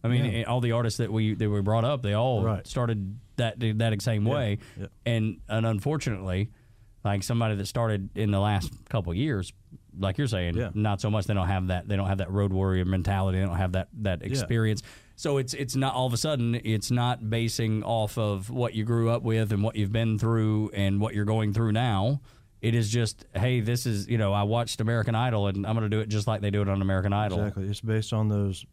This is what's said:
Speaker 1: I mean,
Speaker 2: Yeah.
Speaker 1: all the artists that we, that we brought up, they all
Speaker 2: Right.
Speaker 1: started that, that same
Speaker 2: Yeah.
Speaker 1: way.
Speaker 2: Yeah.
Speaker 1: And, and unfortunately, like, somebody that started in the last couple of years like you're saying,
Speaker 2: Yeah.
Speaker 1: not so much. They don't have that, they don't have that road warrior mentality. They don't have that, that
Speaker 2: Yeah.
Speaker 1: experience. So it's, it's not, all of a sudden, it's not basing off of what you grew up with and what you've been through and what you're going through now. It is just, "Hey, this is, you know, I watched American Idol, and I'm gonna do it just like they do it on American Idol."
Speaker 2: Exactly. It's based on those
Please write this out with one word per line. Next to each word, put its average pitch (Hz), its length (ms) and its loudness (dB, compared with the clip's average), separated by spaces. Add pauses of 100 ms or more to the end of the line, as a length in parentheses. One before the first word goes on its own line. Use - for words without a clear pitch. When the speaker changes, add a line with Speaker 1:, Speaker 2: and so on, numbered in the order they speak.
Speaker 1:
I 113 40 0
mean, 123 180 4
Speaker 2:
Yeah. 113 180 -2
Speaker 1:
all 123 180 0
the 120 100 2
artists 117 260 0
that 110 160 0
we, 110 220 2
that 107 140 0
we 104 120 0
brought 110 240 2
up, 135 160 0
they 101 120 0
all 113 300 2
Speaker 2:
Right. 98 220 -2
Speaker 1:
started 110 540 -2 (160)
that, 117 240 -2
that 110 420 0
same 107 240 0
Speaker 2:
Yeah. 123 80 2
Speaker 1:
way. 110 240 0 (220)
Speaker 2:
Yeah. 92 80 -8 (180)
Speaker 1:
And, 110 320 0 (100)
and 110 180 0
unfortunately, 104 840 -2 (540)
like, 101 200 0
somebody 113 320 0
that 98 120 -4
started 107 480 -2
in 104 160 2
the 98 80 4
last 101 320 2 (180)
couple 90 220 -2
of 85 60 -2
years 120 360 -2 (440)
like 95 200 0
you're 143 100 0
saying, 90 280 0
Speaker 2:
Yeah. 110 180 -2
Speaker 1:
not 104 280 0
so 107 80 -2
much. 104 160 0
They 110 80 -2
don't 92 140 2
have 92 200 0
that, 90 200 -2
they 104 80 -2
don't 98 120 0
have 95 120 0
that 90 120 -4
road 101 220 2
warrior 95 320 2
mentality. 95 540 0
They 95 60 2
don't 87 120 -2
have 92 160 0
that, 92 160 -2 (120)
that 95 200 -2
Speaker 2:
Yeah. - 60 -8
Speaker 1:
experience. 113 560 0 (320)
So 143 220 0
it's, 127 160 -2
it's 127 220 -6
not, 135 180 0
all 127 140 0
of 123 60 0
a 113 40 0
sudden, 120 460 0
it's 110 280 -2
not 120 380 0
basing 113 540 0
off 110 340 -2
of 104 320 -2
what 120 240 -2
you 110 120 -2
grew 117 240 2
up 117 140 0
with 110 280 2
and 101 100 2
what 110 140 0
you've 104 160 0
been 113 260 2
through 110 560 2
and 98 260 2
what 107 140 -2
you're 104 120 0
going 107 280 0
through 110 200 2
now. 113 480 2 (400)
It 117 140 0
is 113 140 2
just, 113 360 -2 (100)
"Hey, 123 240 0
this 120 280 -2
is, 101 200 -2
you 120 120 0
know, 101 140 2
I 101 100 2
watched 113 380 -2
American 113 340 0
Idol, 110 320 2
and 98 180 -2
I'm 107 80 -2
gonna 110 160 0
do 107 100 2
it 107 100 -4
just 104 180 0
like 107 140 -2
they 101 100 0
do 104 100 2
it 98 80 2
on 98 120 2
American 95 300 2
Idol." 101 280 0
Speaker 2:
Exactly. 101 280 -2
It's 101 140 -6
based 110 320 -2
on 110 160 2
those 101 420 0